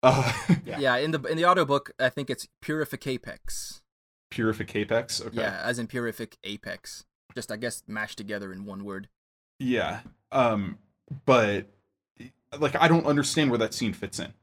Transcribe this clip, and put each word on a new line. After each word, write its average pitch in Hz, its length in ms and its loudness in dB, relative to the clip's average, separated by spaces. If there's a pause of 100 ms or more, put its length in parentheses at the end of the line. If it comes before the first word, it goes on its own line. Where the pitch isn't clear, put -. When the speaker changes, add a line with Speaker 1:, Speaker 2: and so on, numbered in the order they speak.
Speaker 1:
Uh, 127 380 6
<laughs> - 80 -10
Speaker 2:
Yeah. 185 160 6
Speaker 3:
Yeah. - 140 -8
Speaker 2:
Yeah, 131 180 2
in 151 140 0
the, 156 140 -2
in 160 120 -2
the 165 80 2
audiobook, 165 560 4
I 127 80 4
think 135 220 -4
it's - 180 -6 (160)
Purificapex. - 1160 -6 (500)
Speaker 1:
Purificapex? 110 960 -2
Okay. - 160 -8
Speaker 2:
Yeah, 95 200 -4
as 120 160 -2
in 117 80 -4
Purific 117 560 -8
Apex. - 640 -12 (300)
Just, 117 180 -10
I 107 40 -8
guess, 117 300 -6
mashed 107 320 -8
together 101 340 -8
in 95 120 -12
one 101 200 -12
word. 98 240 -10 (500)
Speaker 1:
Yeah. 110 420 -2 (320)
Um, 110 460 2 (460)
but, 104 420 4 (920)
like, 143 180 2
I 160 120 6
don't 165 180 6
understand 147 440 4
where 120 80 4
that 110 140 2
scene 110 220 0
fits - 240 -8
in. - 240 -8